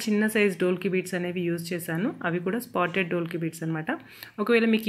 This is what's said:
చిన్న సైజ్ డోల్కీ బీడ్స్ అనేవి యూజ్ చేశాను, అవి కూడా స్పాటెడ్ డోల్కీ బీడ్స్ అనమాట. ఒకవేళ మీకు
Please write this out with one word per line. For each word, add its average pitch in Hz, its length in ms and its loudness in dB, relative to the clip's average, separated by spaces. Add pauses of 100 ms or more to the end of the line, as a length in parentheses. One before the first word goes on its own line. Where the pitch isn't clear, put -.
చిన్న 214 280 4
సైజ్ 208 300 4
డోల్కీ 185 320 0
బీడ్స్ 185 240 0
అనేవి 175 300 -2
యూజ్ 170 200 -2
చేశాను, 175 400 -2 (200)
అవి 170 180 0
కూడా 190 180 0
స్పాటెడ్ 175 480 0
డోల్కీ 170 300 -2
బీడ్స్ 165 220 -6
అనమాట. 160 260 -2 (520)
ఒకవేళ 226 300 4
మీకు 220 160 2